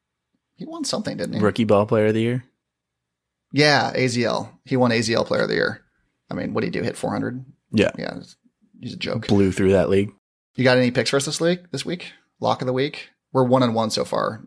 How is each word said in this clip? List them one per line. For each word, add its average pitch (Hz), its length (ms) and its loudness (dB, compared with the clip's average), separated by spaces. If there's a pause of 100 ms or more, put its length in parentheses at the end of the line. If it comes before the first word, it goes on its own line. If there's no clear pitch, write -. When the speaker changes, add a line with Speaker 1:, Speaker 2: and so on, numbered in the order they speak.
(560)
Speaker 1:
he - 100 -12
won 330 200 -10
something, - 320 -6
didn't - 160 -6
he? 110 80 -2
Speaker 2:
Rookie 107 240 0
ball 104 200 4
player 107 220 2
of 110 60 2
the 110 80 0
year? 120 240 -2 (1040)
Speaker 1:
Yeah, 139 420 4
A 127 140 0
Z 120 160 0
L. 107 400 -4
He 135 140 -2
won 123 140 4
A 113 100 2
Z 110 120 0
L - 120 2
player - 180 0
of - 60 0
the - 60 0
year. - 280 -2 (480)
I - 20 -6
mean, 101 200 -6
what 113 80 -2
did - 120 -4
he - 60 -4
do? - 40 -4
Hit - 140 -6
four 107 140 -6
hundred? 117 340 -6 (260)
Speaker 2:
Yeah. 101 260 2
Speaker 1:
Yeah, - 220 -10 (600)
he's 113 140 -12
a - 40 -12
joke. - 300 -6
Speaker 2:
Blew 98 240 4
through 95 220 2
that 92 160 4
league. 101 220 2 (440)
Speaker 1:
You 127 80 -2
got 127 140 6
any 123 140 2
picks 120 180 0
for 139 80 0
us 139 80 0
this 156 160 -6
league, 180 300 -2
this 139 140 -8
week? 170 280 -10 (260)
Lock 117 220 -2
of 123 60 -4
the 127 60 -2
week? 139 360 -4 (240)
We're 131 100 4
one 127 200 4
and 113 120 2
one 110 160 0
so - 140 -2
far. 107 420 -4